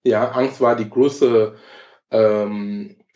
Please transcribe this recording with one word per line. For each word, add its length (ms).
Ja, 280
Angst 300
war 140
die 140
große, 680
ähm, 840